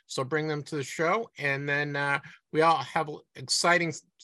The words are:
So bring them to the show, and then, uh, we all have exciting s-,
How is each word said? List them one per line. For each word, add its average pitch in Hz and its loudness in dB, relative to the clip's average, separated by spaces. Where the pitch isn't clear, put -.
So - -4
bring 151 -2
them 147 -4
to 156 -8
the 139 -4
show, 180 -2
and 143 -2
then, 143 -2
uh, 143 0
we 151 4
all 160 6
have 151 -2
exciting 170 2
s-, - -8